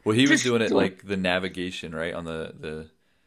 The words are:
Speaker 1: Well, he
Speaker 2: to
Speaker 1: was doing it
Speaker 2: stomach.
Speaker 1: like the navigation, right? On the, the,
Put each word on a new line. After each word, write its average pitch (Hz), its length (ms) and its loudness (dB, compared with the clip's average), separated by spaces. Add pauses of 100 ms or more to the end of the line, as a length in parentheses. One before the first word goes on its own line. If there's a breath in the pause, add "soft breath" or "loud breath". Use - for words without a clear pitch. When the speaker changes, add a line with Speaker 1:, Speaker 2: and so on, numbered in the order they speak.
Speaker 1:
Well, 107 120 2
he 135 120 6
Speaker 2:
to - 0 -
Speaker 1:
was 294 160 6
doing 117 180 2
it 107 100 2
Speaker 2:
stomach. - 20 0
Speaker 1:
like 95 320 0
the 98 120 -2
navigation, 90 760 -2
right? 82 200 -4
On 85 120 -8
the, 80 320 -8
the, 78 320 -12 (380)